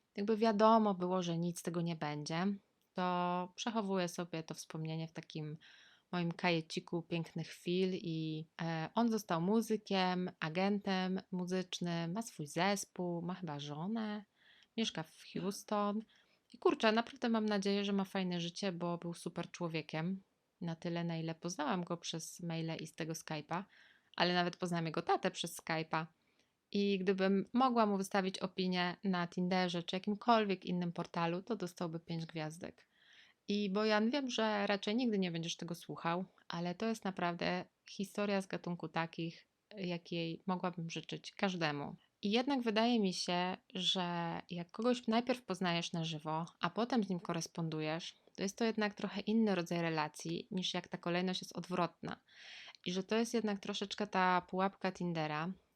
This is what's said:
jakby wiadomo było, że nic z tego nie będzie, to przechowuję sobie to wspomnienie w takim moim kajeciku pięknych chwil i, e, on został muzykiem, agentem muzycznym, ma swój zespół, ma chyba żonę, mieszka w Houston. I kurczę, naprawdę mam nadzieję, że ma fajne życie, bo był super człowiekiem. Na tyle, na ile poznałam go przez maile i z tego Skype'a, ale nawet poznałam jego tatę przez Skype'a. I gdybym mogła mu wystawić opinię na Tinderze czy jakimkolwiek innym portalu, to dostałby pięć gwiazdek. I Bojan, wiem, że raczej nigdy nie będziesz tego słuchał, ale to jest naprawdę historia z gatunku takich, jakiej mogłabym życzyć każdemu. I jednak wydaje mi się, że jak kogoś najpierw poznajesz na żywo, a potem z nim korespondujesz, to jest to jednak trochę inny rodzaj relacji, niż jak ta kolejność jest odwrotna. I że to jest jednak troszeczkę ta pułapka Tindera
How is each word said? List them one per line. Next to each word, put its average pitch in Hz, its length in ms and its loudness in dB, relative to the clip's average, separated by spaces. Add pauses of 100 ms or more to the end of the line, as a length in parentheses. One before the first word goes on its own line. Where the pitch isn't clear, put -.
(160)
jakby 208 220 0
wiadomo 220 560 6
było, 180 300 0
że 170 140 0
nic 170 220 -2
z - 40 -14
tego 170 180 0
nie 170 140 0
będzie, 156 520 -2 (460)
to 180 640 2
przechowuję 196 520 0
sobie 170 360 -4
to - 100 -8
wspomnienie 160 540 -6
w 165 60 -14
takim 156 440 -8 (540)
moim 175 200 0
kajeciku 170 720 0
pięknych 165 460 -4
chwil 185 460 0
i, 160 520 -4 (160)
e, 165 340 -2
on 233 160 4
został 190 300 0
muzykiem, 190 1000 2
agentem 185 840 0 (100)
muzycznym, 180 800 -2
ma 214 100 -4
swój 165 260 -8
zespół, 175 720 0
ma 175 120 -4
chyba 165 260 -6
żonę, 208 640 -4 (540)
mieszka 220 260 -2
w - 200 -16 (100)
Houston. 202 680 0 (500)
I - 60 -20
kurczę, 285 340 4
naprawdę 233 380 0
mam 226 160 4
nadzieję, 202 400 2
że 202 80 0
ma 196 120 2
fajne 180 360 0
życie, 175 300 -2
bo 175 260 -2
był 170 160 -6
super 175 380 -8
człowiekiem. 165 720 -4 (380)
Na 170 140 -4
tyle, 170 280 -2
na 170 140 -2
ile 160 180 -4
poznałam 180 480 -2
go 175 140 -4
przez - 420 -8
maile 165 400 -4
i 156 80 -8
z - 80 -16
tego 160 180 -6
Skype'a, 160 500 -6 (520)
ale 175 180 4
nawet 175 240 2
poznałam 175 280 0
jego 160 160 -2
tatę 370 300 2
przez - 260 -8
Skype'a. 160 480 -2 (640)
I 202 280 4
gdybym 190 540 4
mogła 240 320 6
mu 202 120 2
wystawić 190 420 0
opinię 180 640 0
na 180 240 2
Tinderze 180 560 2
czy - 120 -6
jakimkolwiek 208 720 2
innym 175 280 0
portalu, 170 480 -2
to 220 140 -4
dostałby 175 440 -4
pięć 165 260 -6
gwiazdek. 160 600 -8 (640)
I 208 220 0
Bojan, 214 400 4
wiem, 269 200 -2
że 214 380 0
raczej 208 280 0
nigdy 233 240 2
nie 180 120 2
będziesz 165 240 -4
tego 175 200 -6
słuchał, 170 500 -2 (220)
ale 175 280 -4
to 226 100 -4
jest 226 200 -2
naprawdę 180 600 0 (240)
historia 202 520 -2
z 190 60 -6
gatunku 175 400 -6
takich, 165 600 -4 (300)
jakiej 170 680 -4
mogłabym 180 440 -2
życzyć - 420 -8
każdemu. 165 640 0 (260)
I 202 100 0
jednak 254 300 2
wydaje 226 380 4
mi 190 140 4
się, 180 440 0 (160)
że 175 640 0 (100)
jak 170 220 -8
kogoś 247 360 0
najpierw 240 360 2
poznajesz 175 500 0
na 165 120 0
żywo, 156 400 -2 (140)
a 175 100 0
potem 233 340 2
z 196 60 -4
nim 180 100 0
korespondujesz, 165 960 -4 (200)
to - 80 -4
jest 196 140 -4
to 240 80 2
jednak 214 280 0
trochę 196 280 -6
inny 214 340 4
rodzaj 170 260 0
relacji, 160 720 -2
niż 185 220 -4
jak 175 140 -4
ta - 100 -10
kolejność 180 440 0
jest - 160 -10
odwrotna. 180 600 -2 (680)
I 175 60 -4
że 185 120 -2
to 214 120 0
jest 226 180 0
jednak 214 260 0
troszeczkę 202 480 -4
ta 185 340 4
pułapka 190 500 -2
Tindera 165 600 -2 (240)